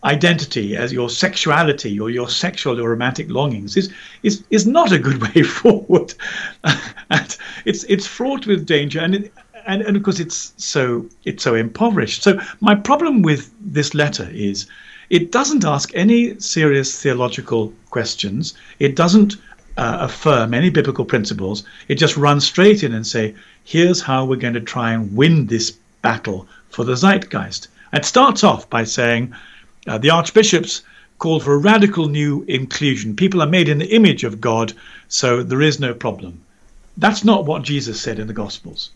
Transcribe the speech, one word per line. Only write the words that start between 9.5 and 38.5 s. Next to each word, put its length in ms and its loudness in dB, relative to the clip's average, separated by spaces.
and, 160 -4
and 160 0
of 60 -2
course 160 -2
it's 380 -8
so, 480 -2
it's 180 -8
so 120 2
impoverished. 680 -2
So 160 4
my 140 4
problem 460 2
with 380 0
this 340 -4
letter 380 -2
is 360 -6
it 220 2
doesn't 340 0
ask 280 -2
any 460 2
serious 640 0
theological 720 -2
questions. 640 -6
It 160 0
doesn't, 420 4
uh, 240 -2
affirm 520 2
any 160 2
biblical 360 0
principles. 580 -4
It 80 -2
just 220 2
runs 280 4
straight 380 4
in 100 -2
and 140 -6
say, 260 -2
"Here's 380 2
how 240 0
we're 100 0
going 200 -4
to 200 -8
try 160 -2
and 240 -4
win 300 4
this 280 -2
battle 460 -2
for 140 -6
the 120 -2
zeitgeist." 720 0
It 120 0
starts 380 4
off 260 2
by 140 0
saying, 500 -2
uh, 100 -6
"The 120 2
archbishops 720 2
called 260 -2
for 100 2
a 40 4
radical 500 4
new 400 -2
inclusion. 680 -2
People 260 2
are 60 2
made 120 4
in 100 0
the 160 -2
image 280 4
of 180 -6
God, 320 0
so 340 0
there 200 -2
is 180 2
no 140 -4
problem." 480 -8
That's 260 2
not 220 4
what 180 -4
Jesus 380 -6
said 180 -6
in 80 -8
the 60 -10
Gospels. 640 -10